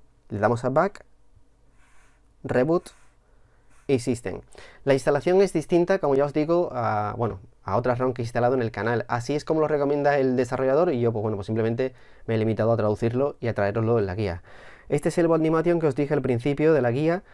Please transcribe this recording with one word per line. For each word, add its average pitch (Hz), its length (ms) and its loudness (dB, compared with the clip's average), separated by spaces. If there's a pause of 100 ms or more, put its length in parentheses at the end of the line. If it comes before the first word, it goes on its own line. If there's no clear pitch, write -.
(300)
le 110 80 -6
damos 117 260 2
a 127 60 0
Back, 160 360 -2 (1400)
Reboot 135 480 0 (960)
y 135 120 2
System. 117 420 -6 (440)
La 135 80 4
instalación 147 480 2
es 190 100 2
distinta, 175 480 0
como 143 160 0
ya 139 80 4
os 143 80 -2
digo, 165 400 0
a, 107 460 -2
bueno, 107 220 -4 (240)
a 95 120 -2
otras 120 240 0
rom 127 140 0
que 120 80 -6
he 117 40 -4
instalado 120 280 0
en 131 80 0
el 110 100 -2
canal. 110 380 -2
Así 123 260 -4
es 151 80 -4
como 160 160 0
lo 151 80 2
recomienda 143 500 0
el 131 200 2
desarrollador 135 560 2
y 120 80 -2
yo, 117 100 2
pues 110 120 -4
bueno, 107 120 -2
pues 101 120 -8
simplemente 117 460 -2 (320)
me 113 100 -2
he - 20 2
limitado 110 340 2
a 117 60 2
traducirlo 117 640 0
y 120 60 -4
a 110 60 -2
traeroslo 113 460 0
en 101 60 0
la 92 100 -4
guía. 95 280 -4 (440)
Este 151 220 -2
es - 80 -6
el 170 100 4
Boot 160 140 2
Animation 160 400 2
que 160 60 2
os 135 80 0
dije 147 180 -2
al 147 80 0
principio 139 520 2
de 143 80 4
la 123 100 2
guía, 156 320 0 (100)